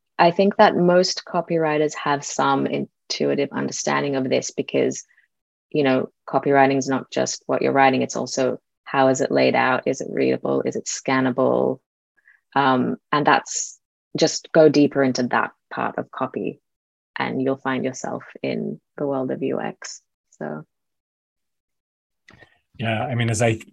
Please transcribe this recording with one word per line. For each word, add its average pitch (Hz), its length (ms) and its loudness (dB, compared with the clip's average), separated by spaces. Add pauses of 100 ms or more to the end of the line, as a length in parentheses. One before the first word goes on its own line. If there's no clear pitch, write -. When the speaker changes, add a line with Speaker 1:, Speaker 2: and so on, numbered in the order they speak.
(180)
Speaker 1:
I 170 140 6
think 196 240 2
that 208 220 6
most 175 480 2
copywriters 156 680 -2
have 143 280 -2
some 139 420 0
intuitive 139 880 -4
understanding 143 640 -4
of 131 120 -2
this 131 240 0
because, 131 520 -2 (680)
you 151 140 0
know, 131 260 0 (180)
copywriting 139 500 2
is 127 100 -2
not 131 240 -4
just - 340 -4
what 131 160 -2
you're 131 120 0
writing, 135 280 4
it's 127 140 -4
also 127 440 -2 (260)
how 135 240 2
is 135 120 2
it - 80 -2
laid 131 240 2
out? 127 320 0
Is 135 160 -2
it - 80 -10
readable? 131 540 -2
Is 127 120 -4
it 117 100 -8
scannable? 131 960 0 (760)
Um, 131 420 2 (140)
and 147 160 0
that's, - 520 0 (380)
just - 340 -2
go 160 160 8
deeper 143 360 4
into 127 240 0
that 117 240 0 (180)
part - 300 -6
of - 100 -6
copy - 500 -6 (560)
and 131 240 -4
you'll 131 180 -2
find 131 280 -4
yourself 123 380 -8 (180)
in 113 400 -6 (160)
the 147 80 -4
world 135 240 -2
of - 140 -6
U 127 180 -2
X. - 400 -12 (300)
So. 151 340 -10 (2250)
Speaker 2:
Yeah, 113 240 -2
I 131 100 -4
mean, 117 160 0
as 113 140 -2
I 113 160 2 (140)